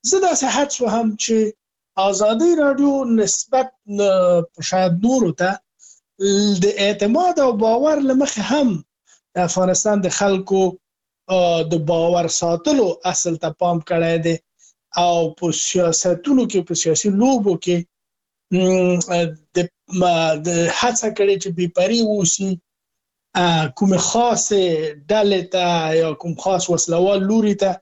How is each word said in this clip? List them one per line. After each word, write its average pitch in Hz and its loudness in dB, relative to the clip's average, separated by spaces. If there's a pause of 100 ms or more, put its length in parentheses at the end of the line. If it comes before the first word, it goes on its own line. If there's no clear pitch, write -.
زه 381 0
داسې 349 0
حدس 269 -2
وهم 220 -2
چې 220 0 (460)
ازادۍ 202 2
راډیو 277 0
نسبت، 233 0 (340)
آه، 180 2 (160)
شاید 185 0 (140)
نورو 240 2
ته 185 -2 (1000)
د 196 2 (120)
اعتماد 220 0
او 262 2
باور 233 2
له 269 0
مخې 269 0
هم 233 0 (520)
د 180 -2
افغانستان 185 0
د 185 -2
خلکو، 190 0 (520)
آه، 175 2
د 160 -2
باور 170 0
ساتلو 175 0
اصل 175 -2
ته 160 -6
پام 175 -2
کړی 165 -2
دی 165 -2 (640)
او 170 2
په 165 -4
سیاستونو 180 0
کې، 190 0
په 175 -6
سیاسي 165 0
لوبو 202 2
کې، 175 -2 (760)
م، 185 2 (560)
د، - 2 (420)
م، 180 2 (420)
د 175 -4 (300)
هڅه 233 -2 (100)
کړې 202 2
چې 190 -8
بې 180 -2 (100)
پرې 202 0
اوسي، 190 -2 (760)
آه، 170 0
کومې 185 -2
خاصې 214 0 (460)
ډلې 202 2 (120)
ته 170 0
یا 160 2
کوم 165 -8
خاص 185 -2
وسلوال 175 2
لوري 214 2
ته 196 0 (100)